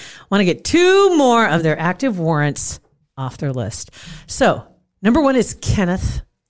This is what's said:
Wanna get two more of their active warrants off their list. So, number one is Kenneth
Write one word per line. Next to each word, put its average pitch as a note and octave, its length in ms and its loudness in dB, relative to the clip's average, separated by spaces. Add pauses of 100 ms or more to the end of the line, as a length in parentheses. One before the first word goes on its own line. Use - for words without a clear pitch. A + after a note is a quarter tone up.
(300)
Wanna G3 160 2
get - 180 -2
two F#4 500 4
more A#3+ 320 4
of E3 160 0
their D#3 160 0
active F3+ 400 -4
warrants D3+ 600 -2 (380)
off C3 180 -10
their C#3+ 160 -6
list. A#2+ 380 -8 (380)
So, F3 360 -2 (380)
number A#3+ 180 2
one C4+ 160 2
is A3+ 240 0
Kenneth - 600 -2 (280)